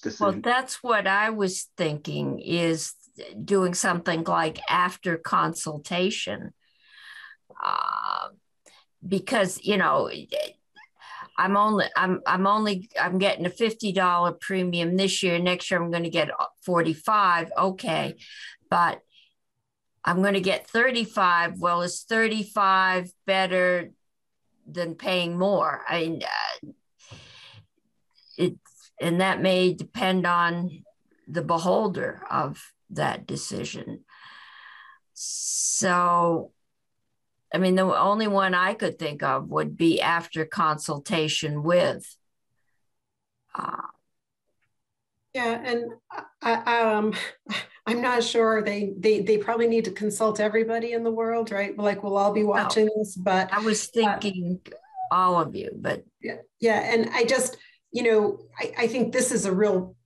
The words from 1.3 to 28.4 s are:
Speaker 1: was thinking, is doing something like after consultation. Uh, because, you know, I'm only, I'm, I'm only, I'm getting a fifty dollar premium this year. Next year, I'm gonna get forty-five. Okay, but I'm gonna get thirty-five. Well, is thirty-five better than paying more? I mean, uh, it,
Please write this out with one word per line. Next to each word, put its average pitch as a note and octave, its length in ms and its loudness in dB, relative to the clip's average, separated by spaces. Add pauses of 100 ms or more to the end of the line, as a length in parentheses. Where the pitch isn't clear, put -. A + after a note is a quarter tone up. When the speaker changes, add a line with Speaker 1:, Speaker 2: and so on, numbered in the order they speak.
Speaker 1:
was G3 460 -4
thinking, D3 640 -4
is E3 540 -2 (500)
doing F#3 320 2
something E3+ 500 -2
like E3 440 0
after F3+ 480 0
consultation. E3 1400 -4 (1080)
Uh, G1+ 640 -4 (800)
because, F#3+ 560 0
you G3+ 160 2
know, D3+ 320 2 (1300)
I'm F#3+ 180 2
only, G#3 300 4 (100)
I'm, F#3 300 0
I'm F#3 200 2
only, G#3 440 0 (100)
I'm F3+ 180 0
getting F#3 280 0
a F3+ 40 -2
fifty A3 420 -2
dollar F3 400 2
premium F3+ 640 -2
this F#3+ 260 2
year. F3 160 2
Next F3+ 320 0
year, F3 120 2
I'm E3+ 80 -4
gonna E3+ 200 -2
get D#3 200 0 (340)
forty-five. E3+ 920 2
Okay, E3 600 -2 (540)
but - 300 2 (1040)
I'm F3 180 2
gonna G3 180 2
get F3+ 280 -2
thirty-five. G3 920 2
Well, F3 240 2
is F3 260 -6
thirty-five F#3+ 1000 2 (160)
better F3+ 640 2 (760)
than E3 280 -6
paying F3 440 -2
more? F3+ 500 2
I E3 120 0
mean, E3 220 -2
uh, - 460 -6 (1700)
it, - 160 0 (460)